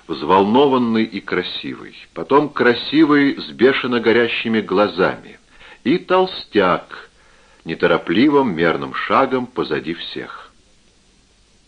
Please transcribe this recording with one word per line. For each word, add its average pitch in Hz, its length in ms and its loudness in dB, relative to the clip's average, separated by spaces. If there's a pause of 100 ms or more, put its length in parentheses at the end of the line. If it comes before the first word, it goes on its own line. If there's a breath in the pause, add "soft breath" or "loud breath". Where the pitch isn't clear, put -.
взволнованный 113 960 2
и 104 160 -6
красивый. - 760 -8 (180)
Потом 135 360 0
красивый 139 920 2
с - 120 -12
бешено 123 480 0
горящими 113 640 0
глазами. 90 800 -2 (440 loud breath)
И 147 160 2
толстяк 180 1080 -2 (560 soft breath)
неторопливым 90 920 2
мерным 78 380 -2
шагом 127 520 -2
позади 76 480 -6
всех. - 580 -14 (1160)